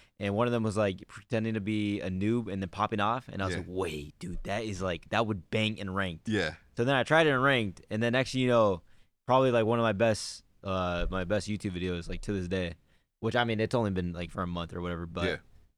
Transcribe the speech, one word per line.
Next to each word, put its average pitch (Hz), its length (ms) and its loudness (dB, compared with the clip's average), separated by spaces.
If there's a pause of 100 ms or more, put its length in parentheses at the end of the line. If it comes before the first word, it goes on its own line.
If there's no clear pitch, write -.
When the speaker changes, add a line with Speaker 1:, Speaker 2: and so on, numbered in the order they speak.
(180)
Speaker 1:
And 101 160 -2
one 120 140 2
of 120 40 0
them 117 120 0
was, 104 120 0
like, 98 300 0
pretending 113 480 -4
to 110 60 -2
be 104 400 0
a 95 100 -4
noob 104 420 0
and 95 80 -4
then 95 80 -4
popping 104 300 -2
off. 113 340 0
And 95 100 -6
I 95 40 -2
was 90 80 -2
Speaker 2:
Yeah. 85 60 -2
Speaker 1:
like, 87 80 -10
"Wait, 78 500 -6
dude, 87 240 -8
that 104 220 -4
is, 95 180 -6
like, 87 280 -4
that 113 140 2
would 104 260 -4
bang 110 280 0
in 95 160 -6
ranked." 95 340 -2
Speaker 2:
Yeah. 90 260 0 (220)
Speaker 1:
So 120 60 -2
then 135 140 2
I 120 80 2
tried 160 240 6
it - 20 6
in 127 100 2
ranked, 123 500 2
and 107 120 0
then 117 100 2
next 127 200 0
thing 131 80 0
you 127 80 2
know, 107 340 6 (420)
probably, 127 280 6
like, 113 140 4
one 117 120 4
of 117 60 2
my 110 80 4
best, 110 500 0 (220)
uh, 90 460 0
my 92 120 -2
best 98 260 0
YouTube 98 320 -4
videos, 87 280 -4
like, 90 140 -6
to 104 100 -4
this 92 160 -2
day. 90 260 -2 (460)
Which, 113 160 -2
I 120 80 4
mean, 113 160 0
it's 110 160 0
only 107 160 2
been, 90 200 -2
like, 85 200 -8
for 95 100 -4
a 87 60 -2
month 87 260 -6
or 90 60 -6
whatever, 87 260 -4
but, 85 180 -4 (540)